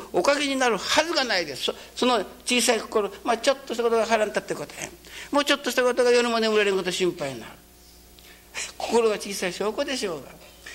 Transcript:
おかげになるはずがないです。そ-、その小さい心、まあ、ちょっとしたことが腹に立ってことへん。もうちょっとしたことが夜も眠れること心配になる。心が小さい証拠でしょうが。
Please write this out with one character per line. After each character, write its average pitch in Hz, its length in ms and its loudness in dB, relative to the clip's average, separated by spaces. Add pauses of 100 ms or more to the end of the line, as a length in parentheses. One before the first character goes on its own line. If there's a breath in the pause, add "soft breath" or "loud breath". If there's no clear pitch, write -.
(120 loud breath)
お 180 100 2
か 285 140 4
げ 285 100 0
に 277 100 0
な 254 120 2
る 208 100 2
は - 260 2
ず 339 80 -4
が 285 120 0
な 214 140 0
い 170 80 -2
で 139 100 -8
す。 - 80 -6
そ-、 - 100 -2 (220 loud breath)
そ 240 100 2
の 240 180 2 (200)
小 247 180 2
さ 240 120 4
い 214 60 -2
心、 202 300 -2 (140)
ま 247 100 0
あ、 220 40 0
ち 277 120 0
ょ 269 40 4
っ - 20 -12 (100)
と - 80 -6
し - 20 -8
た 233 60 -2
こ 233 80 2
と 226 60 2
が 220 100 2
腹 220 180 2
に 202 60 0
立 190 100 -2
っ - 40 -2
て - 100 -6
こ 156 120 -8
と - 80 -16
へ - 120 -10
ん。 - 40 -12 (420 loud breath)
も 277 80 4
う 285 40 2
ち 277 80 4
ょ 277 40 2
っ 277 40 -2
と 254 100 -4
し 240 40 -2
た 254 80 4
こ 247 120 4
と 254 100 4
が 247 60 6
夜 240 180 4
も 226 100 0
眠 220 200 2
れ 208 60 6
る 196 120 2
こ 190 60 0
と 180 100 -2
心 175 200 0
配 143 220 -6
に 113 60 -12
な 107 60 -14
る。 - 60 -16 (1300 loud breath)
心 226 300 2
が 208 80 0
小 196 180 -8
さ 190 140 -2
い 175 40 -4
証 202 200 -2
拠 269 120 -2
で 277 120 -4
し 247 100 -4
ょ 175 80 -4
う 139 80 -8
が。 - 60 -16 (460 loud breath)